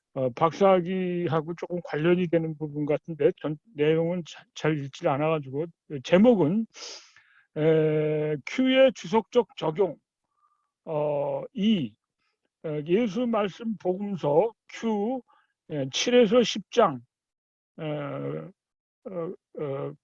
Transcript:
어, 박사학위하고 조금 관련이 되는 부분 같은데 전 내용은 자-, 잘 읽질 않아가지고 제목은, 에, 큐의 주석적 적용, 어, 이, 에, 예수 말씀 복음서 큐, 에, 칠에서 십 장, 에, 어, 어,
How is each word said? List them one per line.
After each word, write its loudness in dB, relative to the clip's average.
어, 0
박사학위하고 0
조금 -8
관련이 0
되는 0
부분 -6
같은데 0
전 -4
내용은 0
자-, -20
잘 -2
읽질 -6
않아가지고 -2
제목은, 4
에, 2
큐의 4
주석적 0
적용, -2
어, -4
이, 0
에, -6
예수 0
말씀 -4
복음서 0
큐, -4
에, -4
칠에서 4
십 -4
장, 2
에, -10
어, -10
어, -6